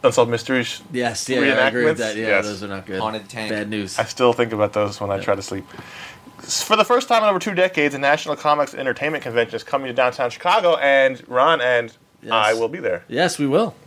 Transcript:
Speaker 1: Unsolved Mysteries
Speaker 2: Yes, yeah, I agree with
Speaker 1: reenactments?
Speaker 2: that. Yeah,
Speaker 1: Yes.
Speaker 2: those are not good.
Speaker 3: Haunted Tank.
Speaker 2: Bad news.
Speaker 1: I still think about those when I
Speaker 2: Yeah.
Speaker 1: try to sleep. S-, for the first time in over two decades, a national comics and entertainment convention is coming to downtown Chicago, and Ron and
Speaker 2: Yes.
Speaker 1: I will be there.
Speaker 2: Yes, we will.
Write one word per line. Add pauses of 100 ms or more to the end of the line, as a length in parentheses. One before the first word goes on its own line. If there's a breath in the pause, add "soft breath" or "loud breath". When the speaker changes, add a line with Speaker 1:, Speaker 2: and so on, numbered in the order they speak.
Speaker 1:
Unsolved
Mysteries (100)
Speaker 2:
Yes,
yeah,
I
agree
with
Speaker 1:
reenactments?
Speaker 2:
that.
Yeah,
Speaker 1:
Yes.
Speaker 2:
those
are
not
good.
Speaker 3:
Haunted
Tank.
Speaker 2:
Bad
news.
Speaker 1:
I
still
think
about
those
when
I
Speaker 2:
Yeah.
Speaker 1:
try
to
sleep. (760 loud breath)
S-,
for
the
first
time
in
over
two
decades,
a
national
comics
and
entertainment
convention
is
coming
to
downtown
Chicago,
and
Ron
and (300)
Speaker 2:
Yes.
Speaker 1:
I
will
be
there.
Speaker 2:
Yes,
we
will. (120)